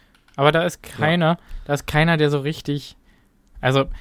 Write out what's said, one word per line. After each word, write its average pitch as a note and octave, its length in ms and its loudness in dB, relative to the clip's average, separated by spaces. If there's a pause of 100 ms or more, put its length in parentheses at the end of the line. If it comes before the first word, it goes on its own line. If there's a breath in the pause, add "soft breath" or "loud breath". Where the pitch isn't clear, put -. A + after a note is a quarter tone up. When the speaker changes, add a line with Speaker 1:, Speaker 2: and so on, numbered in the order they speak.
(380 soft breath)
Speaker 1:
Aber C#3+ 140 4
da E3 120 2
ist F3+ 220 -4
Speaker 2:
Ja. - 120 -18
Speaker 1:
keiner, E3 400 2 (280 soft breath)
da D3 100 -2
ist C#3+ 100 -8
keiner, D#3 320 2
der D3+ 140 2
so D3 80 0
richtig, C#3+ 580 -6 (640 soft breath)
also, C3+ 240 2 (160 soft breath)